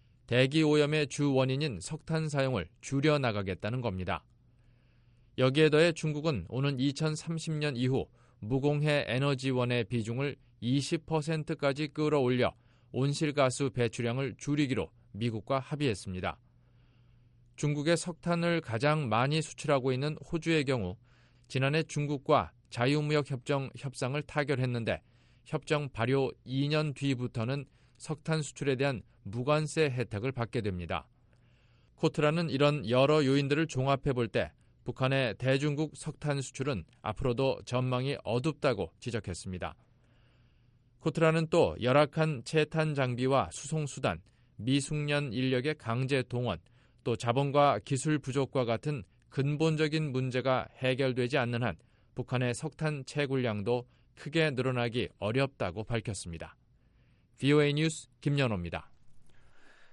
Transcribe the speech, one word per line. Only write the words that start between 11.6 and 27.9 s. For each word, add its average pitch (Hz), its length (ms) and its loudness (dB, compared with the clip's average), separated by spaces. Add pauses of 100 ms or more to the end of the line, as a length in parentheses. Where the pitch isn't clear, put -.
끌어올려 127 680 2 (380)
온실가스 139 800 2
배출량을 120 680 -2
줄이기로 135 520 0 (240)
미국과 113 460 -2
합의했습니다. 101 800 -4 (1200)
중국의 147 420 0
석탄을 170 640 -2
가장 139 480 0
많이 135 320 2
수출하고 139 500 0
있는 143 260 -2 (140)
호주의 160 340 2
경우 110 320 -2 (500)
지난해 139 360 0
중국과 147 680 0 (180)
자유무역 147 600 0
협정 135 460 -4
협상을 135 440 -4
타결했는데 127 800 -2 (440)
협정 151 440 -2
발효 127 420 0 (120)
이 135 240 -2
년 151 260 0
뒤부터는 127 720 -2 (320)